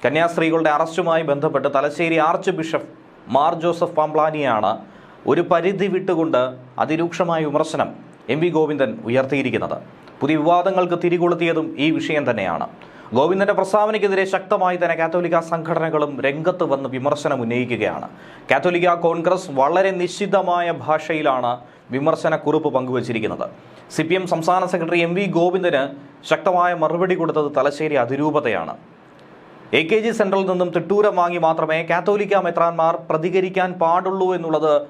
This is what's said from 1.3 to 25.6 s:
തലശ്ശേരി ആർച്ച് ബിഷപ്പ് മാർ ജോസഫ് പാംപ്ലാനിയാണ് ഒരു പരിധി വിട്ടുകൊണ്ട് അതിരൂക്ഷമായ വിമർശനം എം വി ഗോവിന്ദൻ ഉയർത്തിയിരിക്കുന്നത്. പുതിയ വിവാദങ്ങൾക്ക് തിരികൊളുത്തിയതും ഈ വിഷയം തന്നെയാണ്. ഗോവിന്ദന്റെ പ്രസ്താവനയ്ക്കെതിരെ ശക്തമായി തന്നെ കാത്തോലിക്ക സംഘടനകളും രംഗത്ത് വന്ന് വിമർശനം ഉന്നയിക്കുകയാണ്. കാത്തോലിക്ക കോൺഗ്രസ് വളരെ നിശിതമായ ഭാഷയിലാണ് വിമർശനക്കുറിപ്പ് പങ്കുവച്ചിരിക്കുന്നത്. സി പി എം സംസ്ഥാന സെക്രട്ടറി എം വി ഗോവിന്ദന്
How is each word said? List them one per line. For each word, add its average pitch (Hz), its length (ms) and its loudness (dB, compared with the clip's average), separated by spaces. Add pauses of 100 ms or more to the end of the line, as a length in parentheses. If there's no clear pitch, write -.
തലശ്ശേരി 147 500 0
ആർച്ച് 180 320 0
ബിഷപ്പ് 160 320 -4 (460)
മാർ 151 180 2 (100)
ജോസഫ് 170 340 0
പാംപ്ലാനിയാണ് 151 760 2 (600)
ഒരു 156 100 4 (100)
പരിധി 180 420 2
വിട്ടുകൊണ്ട് 165 480 0 (420)
അതിരൂക്ഷമായ 165 560 -2 (100)
വിമർശനം 139 400 -2 (440)
എം 147 100 0
വി - 140 2
ഗോവിന്ദൻ 147 340 0 (180)
ഉയർത്തിയിരിക്കുന്നത്. 123 680 0 (440)
പുതിയ 147 200 2
വിവാദങ്ങൾക്ക് 175 640 2
തിരികൊളുത്തിയതും 170 640 0 (180)
ഈ 156 120 4
വിഷയം 151 320 -2
തന്നെയാണ്. 92 380 -2 (500)
ഗോവിന്ദന്റെ 185 420 2
പ്രസ്താവനയ്ക്കെതിരെ 196 720 2
ശക്തമായി 185 480 0
തന്നെ 170 200 0
കാത്തോലിക്ക 170 380 0 (120)
സംഘടനകളും 160 600 0 (160)
രംഗത്ത് 160 440 0
വന്ന് 135 240 0
വിമർശനം 143 500 -2
ഉന്നയിക്കുകയാണ്. 113 640 -2 (420)
കാത്തോലിക്ക 175 440 2 (100)
കോൺഗ്രസ് 165 460 0 (100)
വളരെ 185 400 2
നിശിതമായ 180 640 0 (180)
ഭാഷയിലാണ് 151 680 0 (420)
വിമർശനക്കുറിപ്പ് 156 800 0
പങ്കുവച്ചിരിക്കുന്നത്. 120 720 -2 (480)
സി 156 140 0
പി 180 100 2
എം 185 40 -2 (100)
സംസ്ഥാന 180 300 2 (100)
സെക്രട്ടറി 170 340 0
എം 170 100 -4
വി 202 80 0 (120)
ഗോവിന്ദന് 175 440 2 (480)